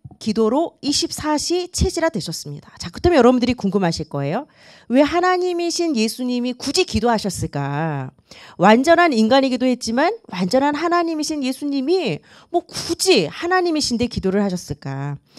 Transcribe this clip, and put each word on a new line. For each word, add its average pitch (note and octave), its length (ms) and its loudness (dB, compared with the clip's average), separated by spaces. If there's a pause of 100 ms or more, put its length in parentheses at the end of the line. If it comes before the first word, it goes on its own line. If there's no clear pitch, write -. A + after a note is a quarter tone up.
(180)
기도로 A3+ 640 0
이십사 D4+ 560 -2
시 F4 340 -4
체질화 E4 380 0
되셨습니다. D3+ 680 -10
자, F3+ 120 -10
그렇다면 F4 260 2
여러분들이 B3 380 4
궁금하실 F#3 560 -2
거예요. D3+ 360 -4 (420)
왜 B3 120 4
하나님이신 F4 960 0
예수님이 B3 560 -2
굳이 C#4+ 320 -2
기도하셨을까? D#3+ 1300 -2 (480)
완전한 C#4 560 6
인간이기도 B3 500 2
했지만 B3+ 540 0 (120)
완전한 B3+ 440 0
하나님이신 D#4+ 680 -2
예수님이 C#4 760 -2 (320)
뭐 F4 160 0
굳이 E4 600 0
하나님이신데 D#4 840 0
기도를 F#3+ 340 0
하셨을까? C#3+ 720 -6 (220)